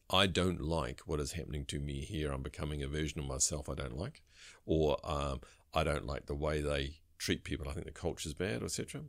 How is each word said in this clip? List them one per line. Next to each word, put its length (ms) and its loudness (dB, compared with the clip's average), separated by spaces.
I 180 8
don't 340 4
like 400 0
what 180 0
is 140 -2
happening 340 -4
to 120 -4
me 220 -2
here. 300 -2
I'm 120 -2
becoming 400 -4
a 40 -2
version 320 0
of 60 -2
myself 440 0
I 60 -4
don't 220 -4
like. 240 -6
Or, 380 6
um, 380 0
I 100 4
don't 220 2
like 200 -4
the 100 -4
way 260 2
they 340 0
treat 260 0
people. 260 -4
I 40 -6
think 120 -8
the 60 -10
culture's 420 -4
bad, 300 -2
et 80 -4
cetera. 380 -6